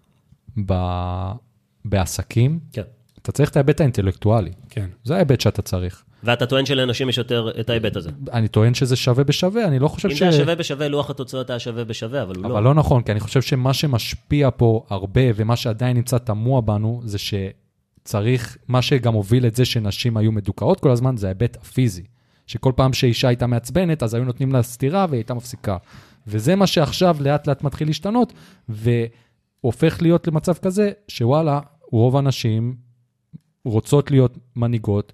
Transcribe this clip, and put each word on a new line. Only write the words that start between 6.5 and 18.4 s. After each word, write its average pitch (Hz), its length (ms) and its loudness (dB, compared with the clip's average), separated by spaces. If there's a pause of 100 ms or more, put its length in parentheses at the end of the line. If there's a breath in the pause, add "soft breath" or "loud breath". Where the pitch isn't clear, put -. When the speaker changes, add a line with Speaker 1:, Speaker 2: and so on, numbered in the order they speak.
Speaker 2:
שלאנשים 131 420 0
יש 120 100 -2
יותר 117 320 -2 (100)
את 110 100 -4
ההיבט 110 260 -2
הזה? 80 140 -6 (220)
Speaker 1:
אני 113 160 2
טוען 113 260 4
שזה 127 220 2
שווה 127 280 2
בשווה, 190 400 0
אני 143 140 2
לא 143 100 4
חושב - 200 -2
Speaker 2:
אם 147 60 0
Speaker 1:
ש- 147 40 -4
Speaker 2:
זה 196 60 2
היה 175 80 6
שווה 151 220 4
בשווה, 151 340 -4
לוח 143 220 -2
התוצאות 131 400 -8
היה 120 80 -4
שווה 117 260 -6
בשווה, 113 380 -6
אבל 92 140 -8
הוא 90 80 -8
לא. 107 40 -4
Speaker 1:
אבל 107 140 0
לא 131 120 6
נכון, 143 280 4
כי 107 100 -2
אני 107 80 0
חושב 110 220 0
שמה 131 320 0
שמשפיע 143 840 0
פה 113 340 2
הרבה, 98 300 -2 (140)
ומה 110 220 0
שעדיין 123 400 -2
נמצא 120 220 0
תמוה 113 420 0
בנו, 107 440 -2
זה 101 140 -6
שצריך, - 1400 -4 (120)